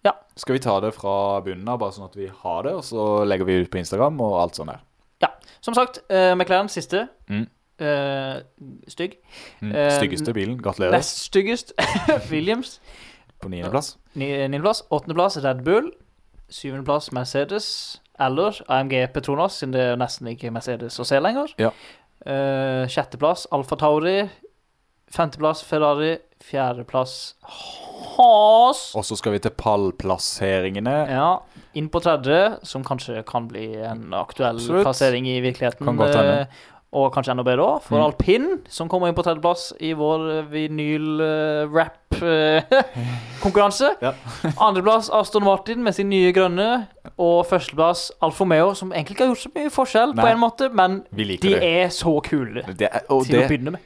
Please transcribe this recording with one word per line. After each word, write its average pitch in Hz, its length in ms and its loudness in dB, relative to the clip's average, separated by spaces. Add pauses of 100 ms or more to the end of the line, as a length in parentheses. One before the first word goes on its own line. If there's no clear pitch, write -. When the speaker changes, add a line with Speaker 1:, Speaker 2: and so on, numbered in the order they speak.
Speaker 1:
Ja. 202 60 4 (240)
Speaker 2:
Skal - 200 -4
vi 131 40 -2
ta 117 200 0
det 107 140 -4
fra 98 480 -2
bunnen 95 260 -10
av, 120 120 -6
bare 101 120 -4
sånn 98 140 -16
at - 100 -20
vi 98 140 -10
har 95 340 -6
det, 160 120 -4
og 156 80 -10
så 107 420 0
legger 95 200 0
vi 92 160 2
ut 87 100 -4
på 92 100 -4
Instagram 127 400 -2
og 104 180 -2
alt 87 160 0
sånt 76 140 -10
der? - 140 -16 (380)
Speaker 1:
Ja. - 100 0 (280)
Som 233 140 -6
sagt, 247 260 0 (100)
eh, 185 260 4
McLaren 185 340 0
siste. 190 380 -4 (200)
Speaker 2:
Mm. 107 200 -4 (320)
Speaker 1:
Eh, 139 580 -4 (500)
stygg. 180 300 -8 (420)
Speaker 2:
Mm. 208 160 -6
Speaker 1:
Eh, 147 160 2
Speaker 2:
Styggeste 143 420 0
bilen, 110 280 -2
gratulerer. 98 300 0
Speaker 1:
nest - 340 0
styggest, 202 480 -2 (260)
<laughs> 262 300 0
Williams. 190 480 -4 (640)
Speaker 2:
På 95 80 -12
niendeplass. 92 480 -6 (140)
Speaker 1:
Ni-, 139 180 -6 (180)
niendeplass. 156 400 -2
Åttendeplass, 170 500 -2
Red 131 280 -4
Bull. 220 260 0 (540)
Syvendeplass, 139 680 -6
Mercedes. 143 560 -4 (460)
Eller 151 560 -2
A 131 100 2
M 135 80 -2
G 131 200 0
Petronas, 147 520 -2
siden 131 140 -6
det 127 80 2
er 123 160 0
nesten 123 320 -6
ikke 120 240 -10
Mercedes 117 460 -8
å 123 40 -6
se 139 160 2
lenger. 247 380 -2
Speaker 2:
Ja. 220 160 2 (480)
Speaker 1:
Eh, 135 680 -2
sjetteplass, 147 600 -2
Alfa 139 260 -2
Tauri. 151 460 2 (880)
Femteplass, 156 540 -2
Ferrari. 151 480 2 (260)
Fjerdeplass, 127 920 -4 (840)
Haas. 226 680 8 (140)
Speaker 2:
Og 107 80 -4
så 107 140 -6
skal 104 180 -2
vi 98 60 -2
til 113 100 -2
pallplasseringene. 98 1400 -2 (140)
Speaker 1:
Ja, 135 180 0 (460)
inn 151 160 -6
på 170 140 -2
tredje, 165 600 2
som 135 220 -10
kanskje 120 400 -6
kan 117 240 -6
bli 110 260 -10
en 113 380 -8
aktuell 117 460 -2
Speaker 2:
Absolutt. 165 260 2
Speaker 1:
plassering 127 420 2
i 127 140 -2
virkeligheten. 127 440 -2
Speaker 2:
Kan 120 120 0
godt 143 180 4
hende. 143 260 4
Speaker 1:
Eh, - 300 -12 (220)
og 135 180 2
kanskje 131 220 -2
enda 123 100 -2
bedre 127 220 2
også, 294 240 0
for 147 80 2
Speaker 2:
Mm. 156 80 6
Speaker 1:
Alpine, 240 540 2 (100)
som 165 180 -8
kommer 180 220 0
inn 165 60 -2
på 175 100 0
tredjeplass 170 560 0
i 160 120 -4
vår, 156 280 0 (180)
eh, 156 40 -6
vinyl, 151 800 -2
eh, 156 460 0
rap, 156 540 -2
eh, 156 400 4 (400)
<laughs> 120 400 -8
konkurranse. 202 600 2
Speaker 2:
Ja. 123 120 0 (240)
Speaker 1:
<laughs> - 240 -2
Andreplass, 214 480 4
Aston 214 340 2
Martin 202 400 2
med 208 120 2
sin 202 140 0
nye 185 220 6
grønne. 190 560 2 (300)
Og 170 300 4
førsteplass, 170 640 0 (100)
Alfa 165 220 0
Romeo, 175 300 4
som 190 200 -8
egentlig 165 240 -6
ikke 254 100 4
har 247 80 2
gjort - 80 -14
så 269 120 -14
mye 294 160 -2
forskjell 262 440 2
Speaker 2:
Nei. 226 80 2
Speaker 1:
på 233 80 6
en 226 80 2
måte, 233 340 0
men 190 380 2
Speaker 2:
Vi 214 140 -4
liker 185 240 -4
Speaker 1:
de 185 100 4
Speaker 2:
det. 180 40 2 (200)
Speaker 1:
er 180 60 0
så 160 340 0
kule 120 400 -2 (140)
Speaker 2:
Det 101 140 2
er, 120 180 -2
og 131 160 4
Speaker 1:
til 127 100 2
å 120 60 8
Speaker 2:
det 135 80 2
Speaker 1:
begynne 143 220 -2
med. 180 140 -12